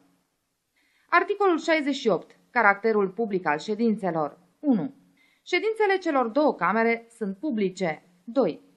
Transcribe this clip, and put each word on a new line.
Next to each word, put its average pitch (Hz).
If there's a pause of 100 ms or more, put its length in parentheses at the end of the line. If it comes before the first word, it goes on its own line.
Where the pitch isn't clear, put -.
(1080)
Articolul 370
șaizeci 294
și 233
opt. 170 (160)
Caracterul 208
public 196
al 147
ședințelor. 196 (200)
Unu. 214 (500)
Ședințele 392
celor 277
două 277
camere 226 (120)
sunt 196
publice. 190 (200)
Doi. 226 (160)